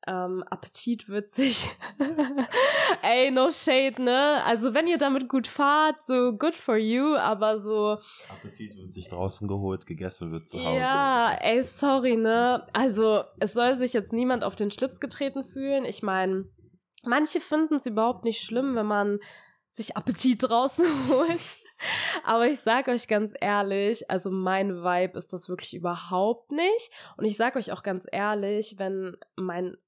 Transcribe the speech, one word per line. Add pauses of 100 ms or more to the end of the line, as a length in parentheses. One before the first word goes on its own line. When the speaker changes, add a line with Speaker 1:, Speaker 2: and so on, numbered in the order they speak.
Speaker 1:
ähm,
Appetit
wird
sich, (300)
<laughs>
ey,
no
shade,
ne?
Also
wenn
ihr
damit
gut
fahrt,
so
good
for
you,
aber
so (320)
Speaker 2:
Appetit
wird
sich
draußen
geholt,
gegessen
wird
zu
Hause.
Speaker 1:
Ja, (100)
ey,
sorry,
ne?
Also (160)
es
soll
sich
jetzt
niemand
auf
den
Schlips
getreten
fühlen.
Ich
mein, (580)
manche
finden's
überhaupt
nicht
schlimm,
wenn
man (520)
sich
Appetit
draußen (120)
<laughs>
holt. (680)
Aber
ich
sag
euch
ganz
ehrlich,
also
mein
Vibe
ist
das
wirklich
überhaupt
nicht. (260)
Und
ich
sag
euch
auch
ganz
ehrlich,
wenn (180)
mein (100)